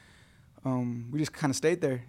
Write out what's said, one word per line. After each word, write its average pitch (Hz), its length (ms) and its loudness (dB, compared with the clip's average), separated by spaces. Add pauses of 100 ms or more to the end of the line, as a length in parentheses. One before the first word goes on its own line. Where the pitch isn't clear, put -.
(640)
um, 123 460 -2
we 143 80 0
just 151 140 -2
kinda 139 200 0
stayed 170 280 2
there 131 280 0